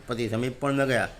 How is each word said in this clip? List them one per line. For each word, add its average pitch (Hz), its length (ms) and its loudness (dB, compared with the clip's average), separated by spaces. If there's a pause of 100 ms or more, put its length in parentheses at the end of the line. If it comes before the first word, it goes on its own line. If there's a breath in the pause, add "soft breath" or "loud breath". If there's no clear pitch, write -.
પતિ 117 220 -2
સમીપ 120 300 -2
પણ 139 140 0
ન 139 120 2
ગયા. 117 240 2 (100)